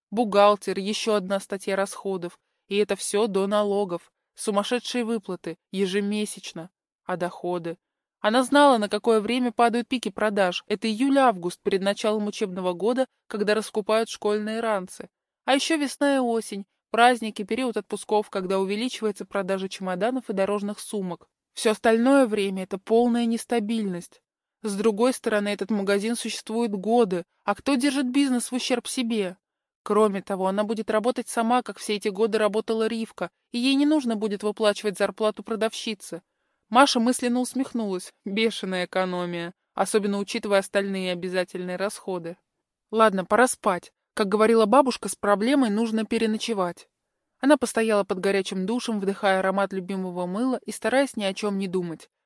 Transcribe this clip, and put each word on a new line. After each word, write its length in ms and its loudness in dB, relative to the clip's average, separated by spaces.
Бухгалтер, 680 4
еще 360 -2
одна 240 -2
статья 380 -6
расходов. 640 -6
И 120 -4
это 180 2
все 320 0
до 180 0
налогов. 640 0
Сумасшедшие 720 -2
выплаты, 520 -6
ежемесячно. 1000 -4
А 120 -4
доходы? 600 -6
Она 220 4
знала, 360 6
на 100 -2
какое 320 2
время 320 0
падают 340 2
пики 220 -4
продаж. 580 0
Это 220 -2
июль-август, 720 2
перед 180 0
началом 460 0
учебного 460 -4
года, 340 0
когда 260 0
раскупают 540 0
школьные 500 -4
ранцы. 500 -4
А 100 4
еще 220 2
весна 400 0
и 20 2
осень, 480 -2
праздники, 540 2
период 320 -2
отпусков, 520 -2
когда 300 -2
увеличивается 680 -4
продажа 420 -4
чемоданов 600 -4
и 40 -4
дорожных 480 -2
сумок. 480 -8
Все 180 0
остальное 560 4
время – 380 -4
это 140 -8
полная 480 2
нестабильность. 960 -4
С 120 -4
другой 380 2
стороны, 360 -2
этот 220 -4
магазин 460 0
существует 560 -4
годы, 500 0
а 100 0
кто 220 0
держит 340 0
бизнес 400 0
в 60 -4
ущерб 320 -2
себе? 480 -2
Кроме 360 2
того, 280 -2
она 160 0
будет 260 -4
работать 380 0
сама, 340 0
как 160 -14
все 160 -4
эти 140 -4
годы 300 0
работала 500 0
Ривка, 420 -6
и 60 -4
ей 180 2
не 100 4
нужно 300 2
будет 260 -4
выплачивать 560 0
зарплату 460 -2
продавщице. 800 -6
Маша 300 6
мысленно 400 2
усмехнулась. 720 -4
Бешеная 640 -2
экономия, 680 -4
особенно 440 0
учитывая 400 0
остальные 540 -2
обязательные 640 -4
расходы. 600 -6
Ладно, 340 4
пора 220 4
спать. 460 -2
Как 140 0
говорила 380 4
бабушка, 420 4
с 60 -4
проблемой 560 2
нужно 340 0
переночевать. 840 -2
Она 180 6
постояла 460 0
под 160 -4
горячим 480 0
душем, 320 -2
вдыхая 400 0
аромат 340 0
любимого 540 -6
мыла 380 -2
и 80 -8
стараясь 440 0
ни 60 -4
о 120 -2
чем 240 -2
не 100 -4
думать. 420 -6